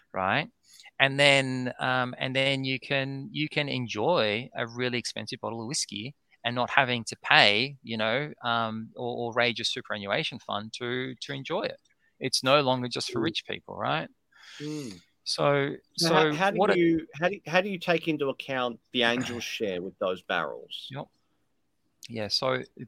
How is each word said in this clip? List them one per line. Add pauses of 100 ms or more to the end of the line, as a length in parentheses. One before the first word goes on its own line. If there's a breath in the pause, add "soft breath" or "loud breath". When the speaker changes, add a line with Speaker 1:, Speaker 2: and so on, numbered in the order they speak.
(120 soft breath)
Speaker 1:
right? (520 soft breath)
And
then,
um,
and
then
you
can,
you
can
enjoy
a
really
expensive
bottle
of
whiskey (300)
and
not
having
to
pay,
you
know, (120)
um,
or, (120)
or
raise
your
superannuation
fund
to,
to
enjoy
it. (400)
It's
no
longer
just
for
Speaker 2:
Mm.
Speaker 1:
rich
people,
right? (520 soft breath)
Speaker 2:
Mm. (240)
Speaker 1:
So, (200)
Speaker 2:
So
Speaker 1:
so
Speaker 2:
how,
how
do
Speaker 1:
what
it
Speaker 2:
you, (140)
how
do,
how
do
you
take
into
account (140)
the
angel's
Speaker 1:
<clears throat>
Speaker 2:
share
with
those
barrels?
Speaker 1:
Yep. (1040)
Yeah,
so (260)